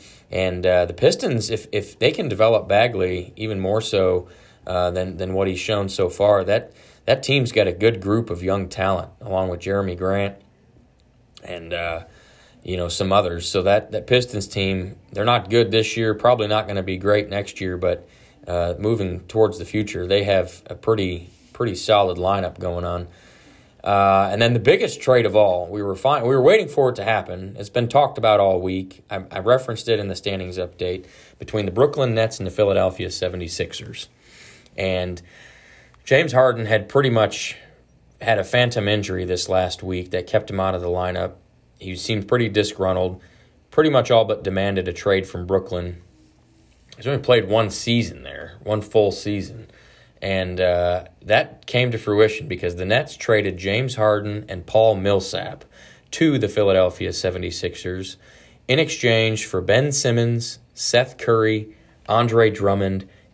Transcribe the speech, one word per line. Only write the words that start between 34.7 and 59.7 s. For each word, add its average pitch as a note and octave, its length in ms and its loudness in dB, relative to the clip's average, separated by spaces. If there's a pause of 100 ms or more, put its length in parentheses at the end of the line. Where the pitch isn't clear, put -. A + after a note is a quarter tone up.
And F#2 440 -4 (800)
James D3 300 2
Harden B2 320 4
had G#2+ 240 0
pretty C#3 200 2
much A2 460 0 (640)
had A2 200 2
a G2 40 -2
phantom A#2+ 460 0
injury G2 340 -2
this F2+ 240 -4
last F#2 340 0
week F2+ 300 -6
that F2+ 160 -4
kept - 220 0
him G2 100 -4
out F#2+ 160 0
of F2+ 60 -6
the F2 80 -4
lineup. F2+ 460 -4 (440)
He F#2 160 -10
seemed G2 320 -4
pretty A#2+ 220 2
disgruntled, F#2 720 0 (500)
pretty D#3 180 4
much B2 220 2
all A2+ 140 6
but G#2 180 -4
demanded F#2+ 460 -2
a - 20 -4
trade F#2+ 380 0
from F2+ 180 -8
Brooklyn. F2+ 540 -4 (960)
He's - 100 -10
only C3+ 160 -2
played A2+ 240 4
one G#2+ 220 2
season A#2 540 -2
there, C#2+ 400 -16
one G#2+ 180 -2
full G#2 320 2
season. - 580 -8 (500)
And, F#2 380 -2
uh, F2+ 460 2 (160)
that A#2+ 440 0
came B2 260 0
to A2+ 60 -4
fruition G#2+ 520 2
because F2 260 -4
the F2+ 80 -8
Nets A#2 320 0
traded G2+ 400 0
James G#2+ 400 -4
Harden G#2 540 0
and F#2 160 -10
Paul A2 320 4
Millsap F#2+ 640 -2 (480)
to D#3 260 2
the G#2 120 0
Philadelphia F#2 640 2
seventy-sixers F2+ 1040 -6 (500)
in C3 100 2
exchange A2+ 680 0
for F#2 160 -4
Ben B2 320 2